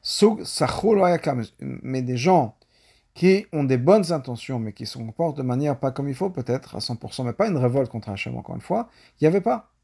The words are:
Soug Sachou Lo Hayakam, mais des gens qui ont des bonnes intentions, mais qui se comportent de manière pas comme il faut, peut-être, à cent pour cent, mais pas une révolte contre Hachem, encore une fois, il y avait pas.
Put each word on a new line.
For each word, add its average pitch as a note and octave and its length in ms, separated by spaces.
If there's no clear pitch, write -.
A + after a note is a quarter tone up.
Soug G#3+ 420
Sachou - 500
Lo F#3+ 120
Hayakam, D3+ 380
mais C3 420
des B2 160
gens C#3+ 380
qui F#3+ 380
ont D3+ 100
des C3 140
bonnes E3+ 340
intentions, B2+ 480
mais A2 140
qui - 120
se - 120
comportent C3+ 400
de C#3+ 40
manière C3 380
pas C3+ 120
comme C#3 180
il C3 60
faut, F#3+ 140
peut-être, B2+ 460
à G#2 60
cent A#2 160
pour - 160
cent, C3 100
mais A#2+ 100
pas A3 140
une F3 100
révolte B2+ 320
contre A2 200
Hachem, A#2+ 280
encore - 180
une - 60
fois, A3+ 280
il - 40
y D3+ 40
avait F#3 140
pas. A#3 300